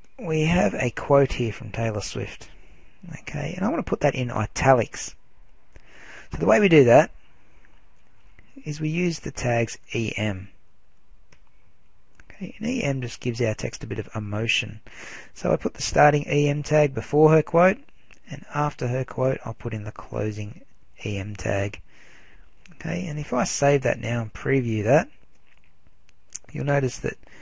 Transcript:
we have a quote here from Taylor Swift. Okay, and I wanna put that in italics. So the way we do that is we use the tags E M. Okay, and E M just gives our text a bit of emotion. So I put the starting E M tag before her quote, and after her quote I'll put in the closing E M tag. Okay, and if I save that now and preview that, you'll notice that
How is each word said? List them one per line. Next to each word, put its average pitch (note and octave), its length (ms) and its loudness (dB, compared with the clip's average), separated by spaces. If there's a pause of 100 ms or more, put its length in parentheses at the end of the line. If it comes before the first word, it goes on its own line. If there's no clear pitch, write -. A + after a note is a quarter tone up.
(160)
we D#3+ 260 0
have F3+ 320 4
a B2 160 0
quote C#3 420 4
here A#2 200 0
from G#2+ 200 -8
Taylor A2 300 0
Swift. - 480 -8 (720)
Okay, D3 340 -6
and F#3 80 -2
I G#3 40 2
wanna D#4+ 140 0
put - 200 -2
that C#3 120 4
in B2 160 -2
italics. - 840 2 (1120)
So - 80 -6
the D#3+ 80 2
way A3 140 8
we G#3 80 6
do D#3 160 10
that B2 260 10 (1500)
is D3+ 160 -6
we D#3 80 0
use E3+ 300 0
the - 140 -8
tags A#2 440 2 (160)
E A#2 240 0
M. G2+ 340 -2 (1800)
Okay, - 280 -10
and - 100 -2
E B3+ 160 -2
M C3+ 180 0
just A#2+ 160 -8
gives A#2+ 240 -2
our A2 120 2
text - 280 -6
a A2 60 -8
bit A2 100 -4
of G#2 160 -6
emotion. G#2+ 680 -2 (540)
So - 180 2
I - 40 6
put - 180 -4
the - 80 -6
starting D3 480 6
E D3 180 4
M D3 140 0
tag D3+ 320 4
before D3+ 380 6
her D#3+ 100 8
quote, F3+ 360 4 (520)
and C#3 140 -10 (100)
after D3 320 -2
her B2+ 180 -2
quote C3 400 0
I'll A2+ 100 -6
put A2 200 -6
in G#2+ 80 -6
the G#2+ 80 -8
closing G#2+ 720 -6 (420)
E G#2 140 -2
M G#2 180 -6
tag. G2+ 440 -2 (920)
Okay, E3+ 340 -6
and D3+ 120 -6
if D3 140 -6
I A3 120 2
save C#3+ 380 4
that - 180 2
now A#2 220 -2
and G#2+ 100 -8
preview A#2+ 520 0
that, C#3 240 6 (1400)
you'll C#3 140 -4
notice C#3 340 2
that - 180 -4 (260)